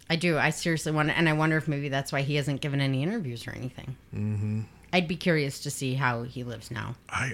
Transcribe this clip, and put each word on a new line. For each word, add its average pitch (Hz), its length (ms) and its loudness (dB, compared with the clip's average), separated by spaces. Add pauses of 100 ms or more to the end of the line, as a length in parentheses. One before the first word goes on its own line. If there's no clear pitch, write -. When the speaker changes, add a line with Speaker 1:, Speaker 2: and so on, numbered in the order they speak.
(100)
Speaker 1:
I 165 60 4
do. 160 220 2
I 135 120 4
seriously 156 420 0
wonder, 151 220 4
and 160 160 4
I 151 40 4
wonder 156 240 4
if 156 100 0
maybe 143 220 -2
that's 135 220 -2
why 139 100 0
he 143 140 0
hasn't 143 260 0
given 139 200 0
any 135 220 2
interviews 147 440 -4
or - 40 -8
anything. 123 440 -8 (180)
Speaker 2:
Mm-hmm. 107 480 0 (320)
Speaker 1:
I'd 175 140 4
be 175 80 -2
curious 151 460 2
to 143 100 -6
see 131 220 -2
how 123 300 0
he 123 200 -8
lives 113 280 -10
now. 110 240 -6 (140)
Speaker 2:
I, 127 240 -2